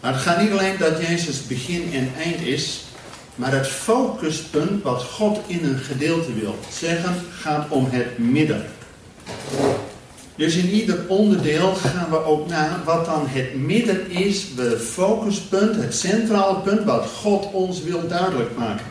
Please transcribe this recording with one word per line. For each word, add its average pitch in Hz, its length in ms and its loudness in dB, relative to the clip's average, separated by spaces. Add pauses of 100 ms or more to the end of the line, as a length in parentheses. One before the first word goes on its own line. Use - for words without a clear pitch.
Maar 131 140 -2
het - 80 -2
gaat 175 180 4
niet 208 100 4
alleen 190 280 0
dat 160 220 2
Jezus 165 460 -2
begin 170 460 -4
en 131 200 -2 (100)
eind 170 180 -2
is, - 440 -4 (500)
maar 131 180 -2
het 135 160 2
focuspunt 202 1120 0
wat 127 200 -2
God 208 440 0
in 170 180 -2
een 131 140 2
gedeelte 147 560 -2
wil 107 240 -4 (120)
zeggen, 170 440 -2 (260)
gaat 151 280 -2
om 131 220 2
het 123 280 -2
midden. 127 480 2 (1700)
Dus 165 200 2
in 180 140 2
ieder 190 360 2
onderdeel 185 680 4
gaan 170 360 -2
we 156 140 0
ook 151 240 2
naar 160 360 0
wat 165 200 2
dan 156 240 0
het 131 260 -4
midden 185 560 2
is, 190 360 0 (100)
het 120 260 0
focuspunt, 208 920 2
het - 180 -2
centrale 196 640 2
punt 202 260 2
wat - 220 2
God - 460 0
ons 185 300 -2
wil 165 260 -2
duidelijk 175 480 0
maken. 220 340 -4